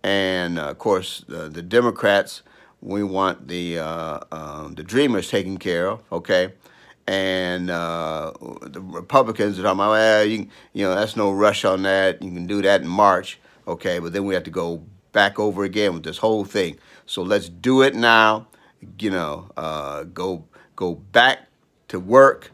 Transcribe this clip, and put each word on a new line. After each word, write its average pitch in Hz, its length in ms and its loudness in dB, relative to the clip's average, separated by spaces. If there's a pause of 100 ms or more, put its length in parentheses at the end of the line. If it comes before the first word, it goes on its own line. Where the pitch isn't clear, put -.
And, 92 540 0
uh, 73 120 -6
of 69 80 -14
course, 92 500 -2
the, 78 200 -12
the 80 140 -14
Democrats, 104 800 2 (380)
we 101 240 -4
want 95 420 -2
the, 87 320 -6
uh, 80 400 -8 (140)
um, 78 420 -12
the 78 80 -14
Dreamers 110 480 0
taken 95 280 -2
care 90 280 -2
of, 107 240 -6
okay? 90 440 0 (520)
And, 92 640 -2
uh, 82 640 -6 (300)
the - 180 -16
Republicans 101 800 -2
are - 20 -8
talking 98 160 0
about, 101 120 2
"Well, 110 340 4
you, 107 240 -4 (240)
you 101 120 -4
know, 92 120 0
that's 104 180 -2
no 101 160 0
rush 101 340 2
on 95 180 2
that. 95 380 0
You 90 120 -10
can 87 160 -8
do 101 140 -2
that 95 180 4
in 76 80 -8
March," 95 500 2 (300)
okay? 87 320 -4
But 85 120 -8
then 98 120 -4
we 98 100 -2
have 87 80 -2
to 85 80 -14
go 85 320 -6 (300)
back 101 260 2
over 101 240 -2
again 98 320 0
with 82 80 -10
this 80 160 -10
whole 110 260 0
thing. 95 340 -4 (280)
So - 160 -8
let's 95 260 0
do 123 340 2
it 135 120 4
now, 110 540 4 (500)
you 104 120 -2
know, 85 460 -6
uh, 73 460 -8
go, 87 440 -8 (280)
go 87 220 -4
back 120 500 2 (400)
to 92 140 -10
work 131 540 6